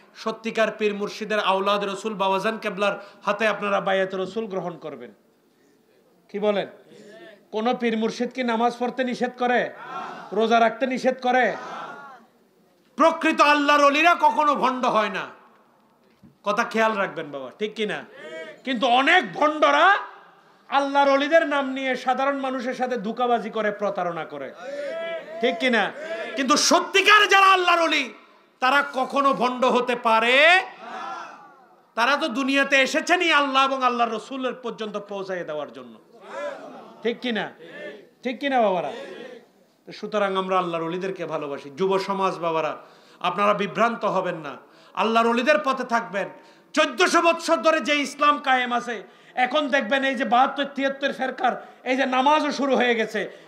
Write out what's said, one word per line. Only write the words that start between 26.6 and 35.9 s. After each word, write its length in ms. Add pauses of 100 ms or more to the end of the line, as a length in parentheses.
যারা 180
আল্লাহর 360
ওলি, 320 (460)
তারা 240 (100)
কখনো 400
ভণ্ড 320
হতে 300
পারে? 640 (1300)
তারা 220
তো 100
দুনিয়াতে 480
এসেছেনই 560
আল্লাহ 340
এবং 180
আল্লাহর 280
রসুলের 420
পর্যন্ত 440
পৌঁছাইয়ে 460
দেওয়ার 300
জন্য, 260 (1040)